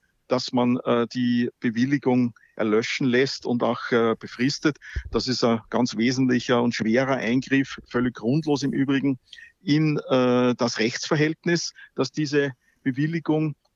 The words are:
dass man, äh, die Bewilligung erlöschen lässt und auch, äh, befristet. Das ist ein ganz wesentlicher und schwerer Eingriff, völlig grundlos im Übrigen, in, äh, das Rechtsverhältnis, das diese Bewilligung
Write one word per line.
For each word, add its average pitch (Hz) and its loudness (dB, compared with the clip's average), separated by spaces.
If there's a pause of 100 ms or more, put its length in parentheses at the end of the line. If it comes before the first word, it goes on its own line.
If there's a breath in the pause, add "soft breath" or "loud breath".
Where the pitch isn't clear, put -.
(260)
dass - -2
man, 123 2
äh, 120 2
die 120 0 (100)
Bewilligung 127 0 (220 soft breath)
erlöschen 110 0
lässt 127 0
und 123 -2
auch, 117 -2
äh, 117 2
befristet. 143 -2 (320 loud breath)
Das 117 -2
ist 127 -2
ein 117 2
ganz 113 -2
wesentlicher 123 2
und 120 0
schwerer 127 0
Eingriff, 131 -2 (120)
völlig 123 -2
grundlos 143 -2
im 135 -2
Übrigen, 135 0 (440 loud breath)
in, 151 2 (100)
äh, 123 4
das 120 -2
Rechtsverhältnis, 156 -2 (200 loud breath)
das 135 -2
diese 143 -2 (320)
Bewilligung 156 -2 (220)